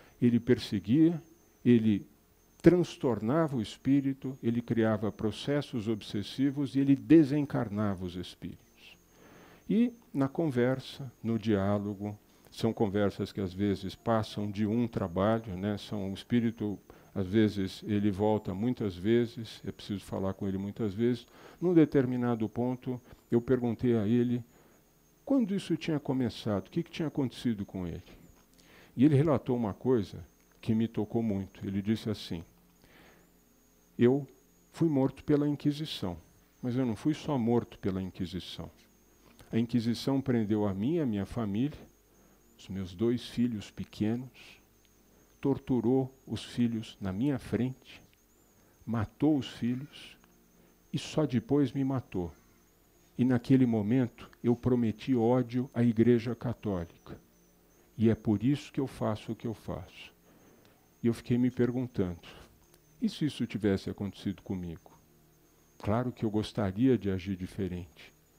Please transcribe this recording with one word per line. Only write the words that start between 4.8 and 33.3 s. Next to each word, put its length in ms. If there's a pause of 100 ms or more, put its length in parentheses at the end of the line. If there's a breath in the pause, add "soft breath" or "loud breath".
processos 760
obsessivos 880
e 40
ele 160
desencarnava 1080
os 100
espíritos. 800 (720 loud breath)
E 260 (200)
na 140
conversa, 840 (120)
no 160
diálogo, 760 (360 soft breath)
são 220
conversas 580
que 100
às 120
vezes 420
passam 560
de 160
um 200
trabalho, 720
né? 200
São 340
um 20
espírito, 640 (380 loud breath)
às 100
vezes 600
ele 240
volta 420
muitas 420
vezes, 680
é 60
preciso 340
falar 300
com 120
ele 120
muitas 340
vezes. 320 (340 loud breath)
Num 140
determinado 760
ponto, 540 (300 loud breath)
eu 100
perguntei 560
a 80
ele 380 (840 soft breath)
quando 300
isso 200
tinha 240
começado, 680
o 20
que 140
que 80
tinha 160
acontecido 580
com 220
ele. 160 (920 loud breath)
E 100
ele 100
relatou 400
uma 180
coisa 500 (360)
que 160
me 120
tocou 360
muito. 420
Ele 160
disse 280
assim, 340 (1500 soft breath)